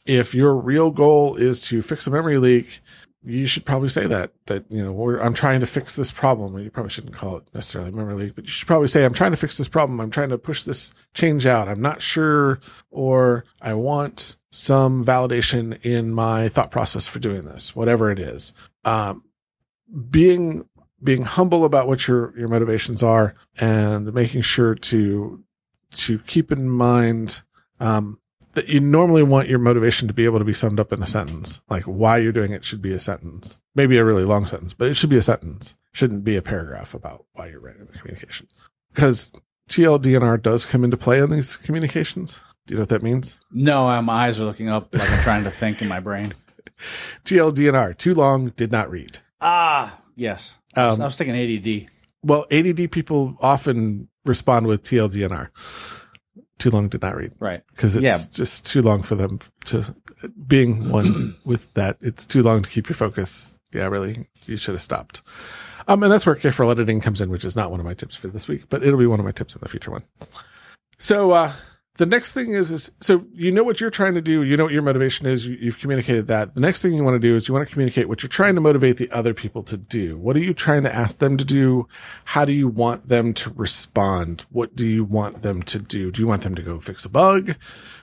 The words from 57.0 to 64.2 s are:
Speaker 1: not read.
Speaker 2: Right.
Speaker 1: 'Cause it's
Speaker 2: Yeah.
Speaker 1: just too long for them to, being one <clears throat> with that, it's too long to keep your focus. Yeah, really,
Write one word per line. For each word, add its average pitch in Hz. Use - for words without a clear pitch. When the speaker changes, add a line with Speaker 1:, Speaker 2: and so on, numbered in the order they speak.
Speaker 1:
not 95
read. -
Speaker 2:
Right. 92
Speaker 1:
'Cause 104
it's 123
Speaker 2:
Yeah. 113
Speaker 1:
just -
too -
long 107
for 104
them 98
to, 117
being 120
one 110
<clears throat> -
with -
that, 101
it's -
too 131
long 113
to -
keep -
your 170
focus. -
Yeah, 98
really, 101